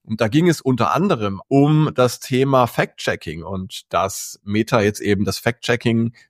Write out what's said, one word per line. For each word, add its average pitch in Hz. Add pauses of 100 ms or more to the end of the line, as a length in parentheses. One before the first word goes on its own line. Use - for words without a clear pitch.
Und 107
da 113
ging 156
es -
unter 113
anderem 113
um 147
das 123
Thema 131
Fact-Checking 87
und 92
dass -
Meta 110
jetzt 104
eben 98
das 98
Fact-Checking 117 (160)